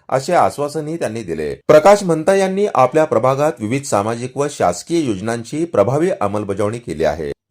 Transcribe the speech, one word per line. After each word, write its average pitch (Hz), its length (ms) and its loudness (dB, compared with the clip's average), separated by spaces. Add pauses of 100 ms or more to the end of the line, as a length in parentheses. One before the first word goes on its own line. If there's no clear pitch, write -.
असे 139 240 -2
आश्वासनही 147 640 0
त्यांनी 117 260 -6
दिले. 78 320 -6
प्रकाश 202 480 6
मंता 165 320 0
यांनी 196 400 0
आपल्या 151 300 4
प्रभागात 135 540 0
विविध 120 240 -4
सामाजिक 120 560 -4
व 143 120 -2
शासकीय 113 500 -2
योजनांची 117 640 -4
प्रभावी 139 460 2
अंमलबजावणी 104 680 -4
केली 78 260 -4
आहे. 76 280 0 (180)